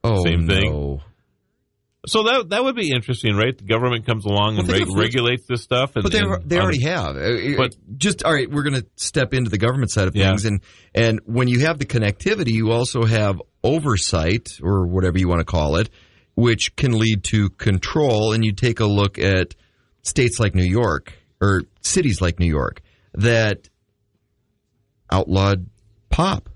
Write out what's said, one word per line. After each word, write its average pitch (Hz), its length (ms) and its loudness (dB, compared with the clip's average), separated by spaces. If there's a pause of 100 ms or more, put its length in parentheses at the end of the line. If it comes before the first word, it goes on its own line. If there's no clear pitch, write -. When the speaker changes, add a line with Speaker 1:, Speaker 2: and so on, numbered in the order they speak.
Speaker 1:
Oh, 107 220 2
Speaker 2:
Same 85 240 2
thing. 95 240 2
Speaker 1:
no. 71 300 -6 (1040)
Speaker 2:
So 220 180 -2
that, 226 280 0
that 226 120 0
would 262 140 -2
be 170 140 -2
interesting, 120 440 -2
right? 117 220 0
The 98 80 -20
government 117 400 -2
comes 110 180 -2
along 104 320 0
Speaker 1:
Well, 104 60 0
Speaker 2:
and 87 60 -2
Speaker 1:
think 92 120 -2
Speaker 2:
reg-, - 40 0
Speaker 1:
of - 100 -4
what 98 60 0
Speaker 2:
regulates 120 460 0
this 120 160 -4
stuff. 127 360 -2
And, 101 60 -2
Speaker 1:
But - 100 -2
they, 214 60 0
Speaker 2:
and - 300 -2
Speaker 1:
they 175 80 0
already 165 300 0
Speaker 2:
on - 20 -2
Speaker 1:
have. 87 280 -4
Uh, 113 400 -2
Speaker 2:
But 127 180 -2 (220)
Speaker 1:
just, 180 260 -2
all 160 80 2
right, 135 180 -2
we're 147 140 -2
gonna 135 200 -2 (120)
step - 380 -2
into 123 160 0
the 101 80 -2
government 117 340 0
side 98 160 2
of - 80 -4
Speaker 2:
Yeah. 98 140 4
Speaker 1:
things. 101 160 0
And, 101 160 -2 (340)
and 113 300 2
when 123 240 0
you 123 120 2
have 160 180 0
the 139 60 -4
connectivity, 123 680 -2
you 110 180 2
also 120 320 0
have 107 380 2 (200)
oversight, 110 880 0 (120)
or 92 240 2
whatever 90 300 0
you 92 100 2
wanna 85 160 2
call 76 320 0
it, 107 140 0 (460)
which 117 420 0
can 120 200 0
lead 110 280 0
to 104 240 2
control. 107 840 0
And 113 140 2
you 104 80 0
take 117 260 -2
a 110 60 2
look 101 340 2
at 92 340 0 (500)
states 120 360 0
like 101 160 0
New 92 80 4
York, 92 480 0 (300)
or 101 220 2 (180)
cities 120 400 0
like 87 180 0
New 87 60 4
York, 76 360 -2 (340)
that 110 520 0 (1400)
outlawed 95 560 2 (420)
pop. - 460 0